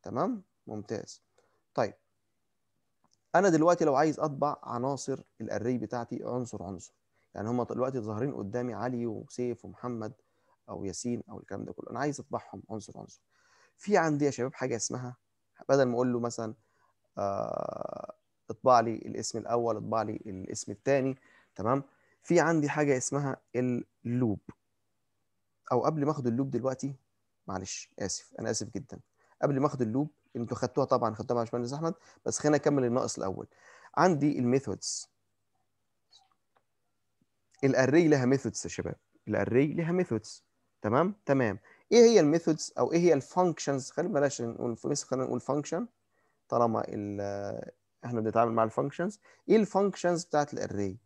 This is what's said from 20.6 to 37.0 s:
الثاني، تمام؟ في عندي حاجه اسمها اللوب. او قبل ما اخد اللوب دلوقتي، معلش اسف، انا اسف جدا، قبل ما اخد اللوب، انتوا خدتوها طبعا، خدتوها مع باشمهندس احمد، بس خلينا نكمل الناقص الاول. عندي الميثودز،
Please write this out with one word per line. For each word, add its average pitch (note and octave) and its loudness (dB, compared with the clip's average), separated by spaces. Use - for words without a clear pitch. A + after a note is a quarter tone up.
الثاني، C3 0
تمام؟ B2+ 0
في F3 4
عندي D3+ 4
حاجه C#3+ 2
اسمها C#3 -2
اللوب. A#2+ -2
او B2 0
قبل D3+ 0
ما D3+ 0
اخد C#3+ -4
اللوب C3 -2
دلوقتي، C3+ -4
معلش F#2+ -8
اسف، - -8
انا A2+ -2
اسف G#2+ -4
جدا، - -12
قبل C#3 2
ما D3 2
اخد C#3 -2
اللوب، B2+ 0
انتوا A#2+ -4
خدتوها B2+ 0
طبعا، A#2 2
خدتوها B2+ -4
مع A#2 2
باشمهندس A#2+ -4
احمد، E3 -4
بس - -2
خلينا D3+ 4
نكمل C#3+ 2
الناقص A#2+ 0
الاول. - -6
عندي D3+ 4
الميثودز، A#2+ -2